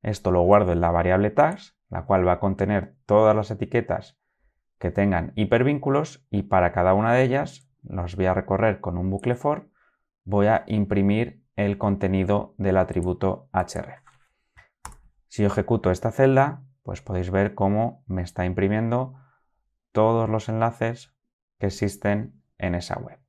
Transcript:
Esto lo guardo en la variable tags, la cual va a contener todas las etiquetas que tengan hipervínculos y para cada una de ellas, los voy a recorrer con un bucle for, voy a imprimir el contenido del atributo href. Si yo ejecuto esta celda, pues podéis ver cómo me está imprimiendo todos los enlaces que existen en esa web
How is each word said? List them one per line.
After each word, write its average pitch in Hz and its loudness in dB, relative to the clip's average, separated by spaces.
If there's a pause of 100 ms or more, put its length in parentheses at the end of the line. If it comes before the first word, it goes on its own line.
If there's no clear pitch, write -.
Esto 101 -2
lo 87 4
guardo 95 6
en 85 0
la 85 2
variable 90 2
tags, - 0 (100)
la 87 -10
cual 92 2
va 90 4
a 87 -2
contener 98 -2 (100)
todas 107 4
las 107 -4
etiquetas - -4 (600)
que 90 -4
tengan 98 0
hipervínculos 135 0
y 101 -4
para 92 2
cada 90 2
una 110 2
de 127 4
ellas, 135 -2 (160)
los 87 -8
voy 92 0
a 92 4
recorrer 95 0
con 87 -4
un 92 -2
bucle 98 -2
for, 147 -4 (540)
voy 101 2
a 110 2
imprimir 104 0 (140)
el 101 -2
contenido 98 0
del 98 2
atributo 90 -2
href. 87 -6 (1300)
Si - -8
yo 101 2
ejecuto 101 0
esta 90 -2
celda, 135 2 (200)
pues - -12
podéis 92 -6
ver 98 0
cómo 104 -2
me 95 -4
está 90 -6
imprimiendo 110 -2 (800)
todos 113 2
los 110 -4
enlaces 113 -4 (420)
que 101 -2
existen 104 -4 (160)
en 90 -4
esa - -6
web - -16 (100)